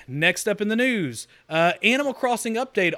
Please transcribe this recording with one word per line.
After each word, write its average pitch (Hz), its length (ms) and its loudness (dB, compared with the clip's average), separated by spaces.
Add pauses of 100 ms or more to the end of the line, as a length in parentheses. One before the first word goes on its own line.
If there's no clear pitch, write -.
next 160 400 -2
up 202 140 0
in 208 60 -2
the 220 80 0
news, 220 520 -2 (180)
uh, 165 360 2
Animal 262 320 2
Crossing 240 400 -2
update 202 440 0